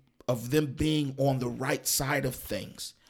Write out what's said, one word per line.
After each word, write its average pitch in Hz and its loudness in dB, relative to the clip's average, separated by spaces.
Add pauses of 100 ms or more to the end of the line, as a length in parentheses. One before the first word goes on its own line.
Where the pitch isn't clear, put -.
(280)
of 120 -2
them 151 4
being 147 2
on 135 4
the 123 0
right 127 -2
side 139 0
of 127 -2
things - -8 (180)